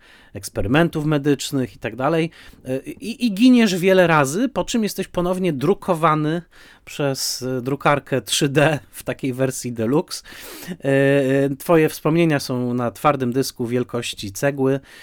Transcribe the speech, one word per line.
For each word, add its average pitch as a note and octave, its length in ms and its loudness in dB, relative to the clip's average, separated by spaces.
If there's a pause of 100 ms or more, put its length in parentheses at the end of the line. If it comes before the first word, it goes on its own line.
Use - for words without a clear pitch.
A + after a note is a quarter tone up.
(340)
eksperymentów D3 720 0
medycznych C#3+ 680 0
i - 40 -20
tak A2+ 160 -8
dalej, D#3+ 360 0 (340)
e, C3 120 -4
i, G3+ 480 -8
i G#3+ 80 0
giniesz A3+ 420 6
wiele F#3 320 4
razy, D#3+ 420 2
po F3+ 140 -4
czym A3+ 200 -2
jesteś F#3+ 240 -4
ponownie F3+ 460 -2
drukowany D#3 880 0 (440)
przez, - 560 -4
e, B2+ 200 -4
drukarkę C3+ 600 -2
trzy - 280 -2
D D3 300 2 (120)
w - 120 -18
takiej B2+ 300 -4
wersji B2+ 380 -4
deluxe. A#2+ 520 -2 (460)
E, F3+ 40 -12 (100)
e, C#3 720 2
twoje D#3 340 2
wspomnienia D#3+ 500 2
są B2 340 -4
na A#2+ 180 -2
twardym C3 420 0
dysku B2+ 340 -4
wielkości A#2+ 640 -6
cegły, C#3 480 -2 (240)